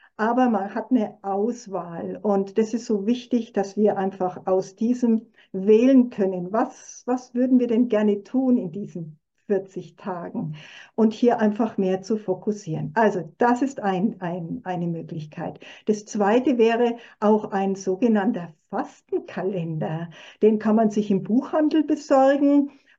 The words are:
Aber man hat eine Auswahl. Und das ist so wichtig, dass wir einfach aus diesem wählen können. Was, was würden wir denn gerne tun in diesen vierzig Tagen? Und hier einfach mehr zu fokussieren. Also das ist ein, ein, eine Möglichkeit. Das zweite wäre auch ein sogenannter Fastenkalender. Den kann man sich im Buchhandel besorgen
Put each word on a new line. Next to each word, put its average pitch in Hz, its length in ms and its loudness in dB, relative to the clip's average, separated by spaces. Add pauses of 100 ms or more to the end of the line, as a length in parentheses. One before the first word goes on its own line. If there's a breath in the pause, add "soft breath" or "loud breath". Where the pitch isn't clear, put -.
(180 loud breath)
Aber 240 320 2
man 202 240 -4
hat 220 160 -8
eine 220 320 0
Auswahl. 185 1000 -6
Und 196 360 0
das 220 160 0
ist 233 120 -6
so 202 200 0
wichtig, 240 480 -2
dass 196 240 -2
wir 202 180 4
einfach 190 500 -4
aus 190 300 -2
diesem 226 500 0 (260 soft breath)
wählen 233 580 6
können. 185 420 -4
Was, - 540 -4
was - 280 -6
würden 254 260 4
wir 240 60 0
denn 233 220 2
gerne 208 360 2
tun 254 320 0
in 185 160 -4
diesen 175 460 -12 (280)
vierzig 190 500 -6
Tagen? 175 580 -10 (400 loud breath)
Und 220 180 4
hier 240 260 2
einfach 220 380 0
mehr 185 240 -2
zu 220 160 -4
fokussieren. 156 800 -6
Also 196 420 0
das 240 240 2
ist 262 200 -4
ein, 196 420 -2
ein, 170 420 -8
eine 175 220 -6
Möglichkeit. 165 760 -10 (240 loud breath)
Das 214 220 -2
zweite 240 500 0
wäre 233 400 2 (240 loud breath)
auch 214 320 2
ein 196 220 -2
sogenannter 190 800 -2 (160)
Fastenkalender. 175 1400 -6 (320 loud breath)
Den 214 180 4
kann 214 180 2
man 220 140 4
sich 208 200 -2
im 190 140 2
Buchhandel 302 600 0
besorgen 285 880 2 (280 loud breath)